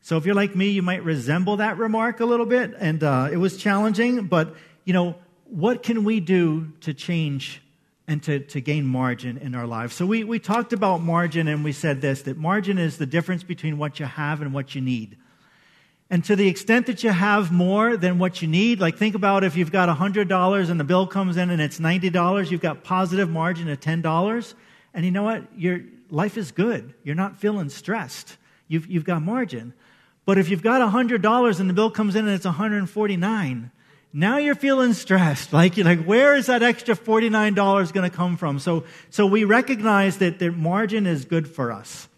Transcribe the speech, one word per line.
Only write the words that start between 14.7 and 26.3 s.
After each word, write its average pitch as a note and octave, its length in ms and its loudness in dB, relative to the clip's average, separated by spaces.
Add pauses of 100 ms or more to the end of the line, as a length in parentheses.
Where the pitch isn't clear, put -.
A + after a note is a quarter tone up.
you C#3 40 -6
need. A#2 380 -6 (920)
And E3+ 140 0
to G#3 140 2
the G3+ 100 4
extent A3 380 2
that A3 180 -6
you A#3 60 2
have G3+ 420 2
more G3+ 460 2
than F3+ 200 0
what F3+ 240 -2
you E3+ 60 -4
need, G3 320 2
like, E3 160 0
think G#3+ 180 0
about G3 300 2
if E3+ 140 0
you've E3 160 -2
got F#3 160 4
a E3+ 40 2
hundred F#3+ 360 0
dollars F#3 400 2
and E3+ 100 0
the D3 60 -2
bill F3+ 200 2
comes F#3 300 -2
in F3+ 140 0
and E3+ 120 0
it's D3 200 -4
ninety F3 280 0
dollars, F3+ 400 0
you've E3 120 -2
got D#3 240 -4
positive F#3 440 0
margin E3 380 -2
of C#3+ 140 -6
ten E3 200 -4
dollars. F#3 540 -2 (380)
And E3+ 100 -4
you F3+ 80 0
know G3 120 -2
what? A3 200 -4 (140)
Your F3+ 240 -2 (280)
life F#3+ 280 -2